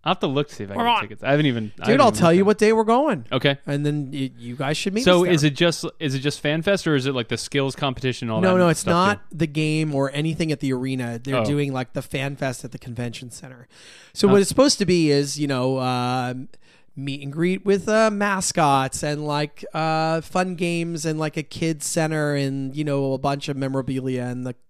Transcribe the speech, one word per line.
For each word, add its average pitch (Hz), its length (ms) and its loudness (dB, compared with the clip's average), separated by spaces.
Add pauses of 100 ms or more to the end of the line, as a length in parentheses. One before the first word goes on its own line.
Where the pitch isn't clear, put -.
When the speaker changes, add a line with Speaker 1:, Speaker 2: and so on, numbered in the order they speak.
Speaker 1:
I'll 160 80 0
have 190 100 0
to 190 60 0
look 143 200 0
to - 80 -18
see 107 80 -10
if 95 80 -10
I 98 40 -10
Speaker 2:
We're 233 80 -2
Speaker 1:
can 233 100 2
get - 20 4
Speaker 2:
on. 196 60 0
Speaker 1:
tickets. 104 220 -12
I 135 80 2
haven't 151 160 4
even, 117 180 0
I - 200 -12
Speaker 2:
Dude, - 20 -
Speaker 1:
haven't 247 140 6
Speaker 2:
I'll 247 80 8
Speaker 1:
even 107 100 -2
Speaker 2:
tell 175 100 6
Speaker 1:
looked 170 80 6
Speaker 2:
you 196 60 6
Speaker 1:
at - 20 4
Speaker 2:
what 208 140 4
day 214 120 6
we're 220 140 4
going. 233 440 2
Speaker 1:
Okay. 139 360 2
Speaker 2:
And 143 200 -2
then 147 280 -2
y-, 135 240 -4
you 120 180 -10
guys 143 220 -4
should 190 160 -2
meet 233 100 -2
Speaker 1:
So 180 140 6
Speaker 2:
us 175 80 4
there. 180 80 4
Speaker 1:
is 151 100 4
it 151 100 4
just, 170 320 0 (140)
is 139 160 -2
it 135 40 -4
just 139 200 -4
Fan 151 220 -2
Fest, 190 260 0
or 156 80 4
is 131 120 0
it, 139 60 -2
like, 120 140 -2
the 120 80 -2
skills 135 400 -2
competition, 127 540 -4
all 113 100 0
Speaker 2:
No, 185 140 4
Speaker 1:
that 185 40 4
Speaker 2:
no, 180 120 6
it's 156 120 2
Speaker 1:
stuff, 185 100 0
Speaker 2:
not 196 400 2
Speaker 1:
too? 160 80 -12
Speaker 2:
the 160 80 2
game 156 460 0
or 135 200 0
anything 156 400 -2
at - 80 -6
the 135 100 0
arena. 127 500 -4
They're 131 160 -2
Speaker 1:
Oh. 113 80 2
Speaker 2:
doing, 143 280 0
like, 127 180 -6
the 139 100 -6
Fan 139 360 -6
Fest 131 260 -6
at 120 80 -12
the - 80 -14
convention 120 520 -10
center. 127 360 -20 (460)
So - 160 4
Speaker 1:
Huh. 190 40 8
Speaker 2:
what 202 80 8
it's 185 80 4
supposed 277 300 4
to 202 60 2
be 165 260 4
is, 143 260 2
you 147 100 -2
know, 131 320 0
um, 127 680 -2 (480)
meet 139 260 -8
and 139 120 -10
greet 180 320 0
with, 202 240 0
uh, 220 200 4
mascots 185 960 0
and, 147 240 -4
like, 147 460 -4
uh, 160 480 0
fun 185 340 -2
games 170 500 -4
and, 156 140 -2
like, 156 160 -4
a 156 80 -4
kids 160 420 -4
center 156 480 0
and, 135 440 -2
you 151 80 -4
know, 139 260 0
a 131 60 -2
bunch 139 320 -2
of 139 80 -4
memorabilia, 131 680 -4
and 123 220 -6
the 123 100 -8 (140)